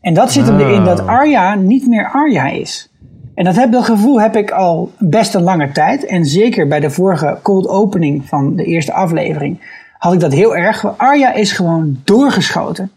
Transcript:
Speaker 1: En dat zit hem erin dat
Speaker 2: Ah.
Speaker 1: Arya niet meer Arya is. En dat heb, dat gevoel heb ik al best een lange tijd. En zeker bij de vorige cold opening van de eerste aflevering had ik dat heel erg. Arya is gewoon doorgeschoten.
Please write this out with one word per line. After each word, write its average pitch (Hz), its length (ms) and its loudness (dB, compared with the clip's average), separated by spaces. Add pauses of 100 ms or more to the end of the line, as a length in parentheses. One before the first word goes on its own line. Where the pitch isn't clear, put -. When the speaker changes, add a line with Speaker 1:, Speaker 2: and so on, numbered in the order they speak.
Speaker 1:
En 170 120 0
dat - 180 4
zit 277 160 2
hem 202 120 4
erin 202 240 2
dat 175 160 2
Speaker 2:
Ah. 190 80 -6
Speaker 1:
Arya 226 480 2
niet 220 320 2
meer 220 260 0
Arya 254 360 0
is. - 400 -10 (460)
En - 100 -2
dat 180 100 2
heb, 240 160 2
dat 247 140 2
gevoel 226 360 2
heb 214 140 0
ik 208 160 -2
al 175 480 -2
best 202 360 0
een 175 80 2
lange 165 280 0
tijd. 165 340 -2
En 175 200 -2
zeker 190 420 0
bij 151 120 0
de 147 100 -2
vorige 156 520 -2
cold 190 260 0
opening 180 600 -2
van 147 280 -2
de 180 80 -4
eerste 165 300 -4
aflevering 160 680 -4 (380)
had 170 160 0
ik 180 60 2
dat 156 140 0
heel 180 220 2
erg. 202 420 -4
Arya 269 360 2
is 214 180 -2
gewoon 165 520 -2
doorgeschoten. 196 920 0